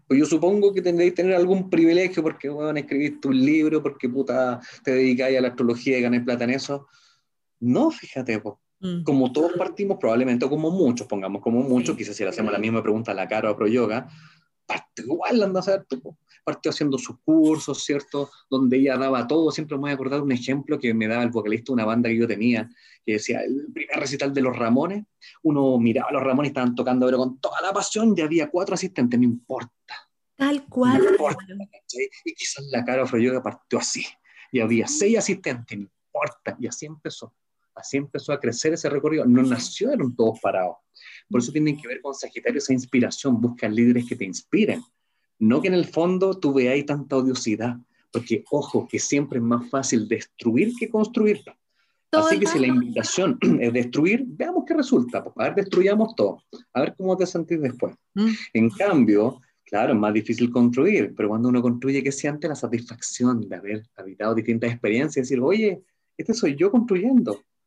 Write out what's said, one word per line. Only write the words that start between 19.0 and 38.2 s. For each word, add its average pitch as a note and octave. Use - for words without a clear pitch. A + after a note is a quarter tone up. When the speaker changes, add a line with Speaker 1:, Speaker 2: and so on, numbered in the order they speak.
Speaker 1:
todo. D#3
Siempre D3+
me C#3
voy C#3+
a -
acordar C3+
un C#3+
ejemplo C#3+
que A#2
me A2
daba A#2
el A#2+
vocalista A2+
de C3+
una A2+
banda A#2
que A2+
yo A#2
tenía, A2
que A2
decía, G#2+
el C3+
primer D3+
recital C#3
de C3+
los B2+
Ramones, C#3+
uno C#3
miraba A#2
a C#3+
los C3
Ramones C3+
y -
estaban B2
tocando, B2+
pero B2+
con C3
toda -
la F#3
pasión, G#3+
ya E3
había D3+
cuatro F#3+
asistentes, B2+
"No B2
importa". A#2
Speaker 2:
Tal C#4+
cual. B3+
Speaker 1:
"No F#4+
importa", -
¿cachai? C3+
Y -
quizás -
la B2
Caro B2+
Pro B2+
Yoga B2+
partió -
así, -
y B2
había A2+
seis G#3+
asistentes, B2+
"No G2+
importa", -
y B2
así D3+
empezó. A#2+
Así -
empezó C#3+